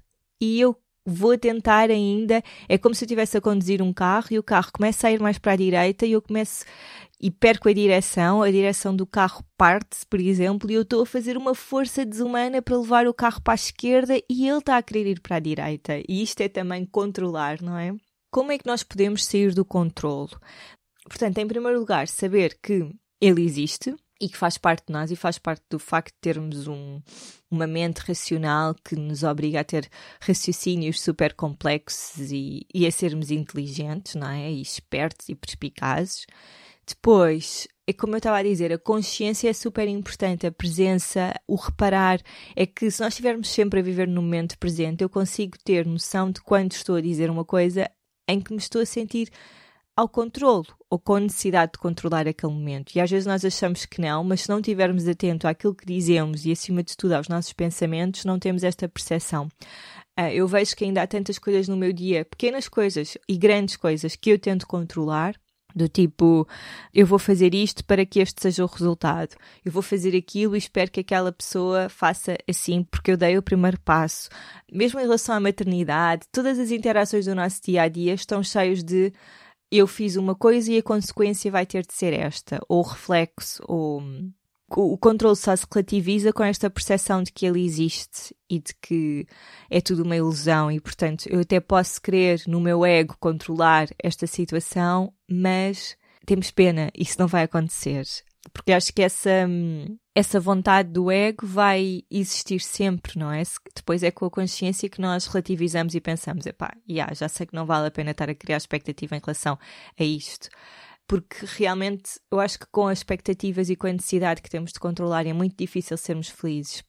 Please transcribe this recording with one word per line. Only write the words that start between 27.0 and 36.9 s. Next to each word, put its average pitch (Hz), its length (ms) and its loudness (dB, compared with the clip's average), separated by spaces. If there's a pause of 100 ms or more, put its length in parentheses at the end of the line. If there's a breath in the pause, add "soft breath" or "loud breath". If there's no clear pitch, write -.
uma 165 160 -2
mente 165 340 -2
racional 160 760 -2
que - 200 -10
nos 151 280 -6
obriga 151 360 -2
a 151 40 -2
ter 151 260 -4 (320 loud breath)
raciocínios 175 800 -2
super 156 320 0
complexos 147 1000 -6
e, 139 400 -8
e 175 140 2
a 165 60 2
sermos 156 400 -2
inteligentes, 151 800 -6
não 156 140 -6
é? 143 240 -6
E 139 100 -6
espertos - 680 -6
e - 40 -8
perspicazes. - 920 -6 (600 loud breath)
Depois, 170 800 2 (200)